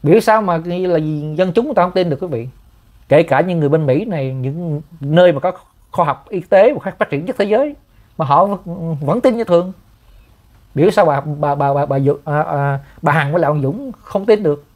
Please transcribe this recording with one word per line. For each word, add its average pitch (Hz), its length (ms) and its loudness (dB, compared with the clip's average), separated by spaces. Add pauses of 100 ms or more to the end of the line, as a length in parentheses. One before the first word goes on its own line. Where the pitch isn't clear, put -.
Biểu 170 180 4
sao 220 220 2
mà 175 140 0
như 175 300 -4
là 170 120 2 (380)
dân 185 180 0
chúng 233 100 2
người 294 100 -6
ta 180 80 4
không 180 100 0
tin 180 180 0
được, 135 100 -4
quý 190 60 -6
vị? 131 220 -8 (600)
Kể 151 140 6
cả 139 180 2
những 170 200 0
người 147 80 2
bên 156 180 2
Mỹ 143 180 0
này, 143 300 -4
những 147 480 -6 (180)
nơi 165 320 4
mà 139 80 -2
có 185 120 -2 (380)
khoa 175 160 0
học 135 220 -6
y 185 120 -6
tế 208 340 4
và 190 240 -8
phát - 120 -2
triển 147 140 -4
nhất 269 140 -6
thế 202 60 2
giới 262 300 0 (440)
mà 160 80 -2
họ 143 180 4
vẫn, 170 560 -6
vẫn 160 200 -2
tin 247 160 2
như 233 80 -4
thường. 180 280 0 (1000)
Biểu 160 160 2
sao 190 160 2
bà, 143 140 0
bà, 147 340 -4
bà, 139 200 0
bà, 139 120 0
bà, 139 120 -2
bà, 139 140 0 (120)
à, 151 180 -2
à, 139 360 -2 (240)
bà 147 100 0
Hằng 147 200 0
với 175 80 0
lại 147 80 0
ông 147 140 -2
Dũng 220 300 -6 (100)
không 202 240 -6
tin 214 160 4
được? 147 220 -2 (120)